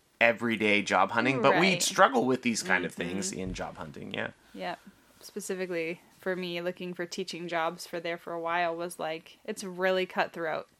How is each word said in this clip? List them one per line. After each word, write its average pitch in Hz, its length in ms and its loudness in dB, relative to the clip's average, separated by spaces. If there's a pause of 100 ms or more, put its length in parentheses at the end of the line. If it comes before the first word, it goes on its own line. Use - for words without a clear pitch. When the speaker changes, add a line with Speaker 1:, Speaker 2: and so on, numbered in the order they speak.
(200)
Speaker 1:
everyday 107 640 4
job 98 300 4
hunting, 123 300 2
but 135 180 8
we 190 140 6
Speaker 2:
Right. 175 80 0
Speaker 1:
struggle - 420 6
with 127 180 2
these 113 200 0
kind 90 220 2
of 80 80 -6
things 92 380 -4
Speaker 2:
Mm-hmm. - 100 -6
Speaker 1:
in 92 140 -6
job 85 220 -8
hunting, 85 380 -12
yeah. 113 140 -4 (260)
Speaker 2:
Yep. 180 240 -8 (420)
Specifically 180 800 -6 (180)
for 185 180 -2
me, 175 240 -4
looking 180 340 -6
for 175 120 -6
teaching 175 420 -8
jobs 170 380 -2
for 170 140 -8
there 170 180 -4
for - 140 -10
a 170 80 -6
while 170 340 0
was, 175 240 -6
like, 160 460 -8
it's - 200 -8
really 185 420 0
cutthroat. 165 600 -2 (140)